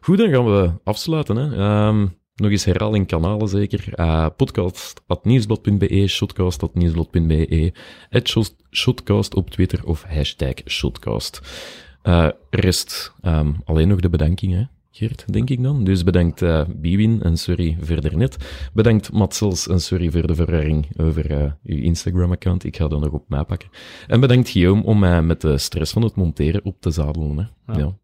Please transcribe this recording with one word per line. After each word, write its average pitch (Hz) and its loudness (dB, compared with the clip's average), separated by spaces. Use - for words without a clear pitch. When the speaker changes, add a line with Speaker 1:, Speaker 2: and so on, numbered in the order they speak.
Speaker 1:
Goed, 185 4
dan 220 4
gaan 123 4
we 98 4
afsluiten, 147 -2
hè. 139 -4
Ehm, 104 2
nog 107 0
eens 101 0
herhaling 104 0
kanalen 101 -2
zeker. 98 -2
Eh, 80 0
podcast - -4
at - -4
nieuwsblad 110 2
punt 101 2
B - 2
E, 98 2
shotcast - -4
at - -6
nieuwsblad 85 0
punt 82 2
B 80 2
E, 80 2
at - 0
Shot-, - -2
Shotcast - -2
op 98 -2
Twitter - -2
of 80 -2
hashtag 73 -4
Shotcast. - -6
Eh, 85 4
rest, - -2
ehm, 78 0
alleen 80 2
nog 98 2
de 87 0
bedanking, 85 0
hè, 101 0
Geert, - -8
denk 123 0
ik 123 -2
dan. 135 0
Dus 95 2
bedankt, 85 2
eh, 82 2
Biwin 101 0
en 85 2
sorry 82 -2
voor 76 -2
daarnet. 82 -2
Bedankt 110 2
Matsels 101 -2
en 90 2
sorry 87 -2
voor 80 0
de 82 0
verwarring 76 0
over, 78 0
eh, 71 -2
uw 78 -4
Instagram-account. 87 0
Ik - -8
ga 80 0
dat 73 -2
nog 76 -2
op 71 -8
mij 71 -2
pakken. - -8
En 117 2
bedankt 123 4
Guillaume 92 4
om 107 2
mij 87 4
met 82 0
de 73 2
stress 78 -4
van 110 0
het 113 -2
monteren 85 0
op 98 -8
te 85 -2
zadelen, 76 -4
hè. - -10
Speaker 2:
Ja. 80 -2
Speaker 1:
Ja. 85 -4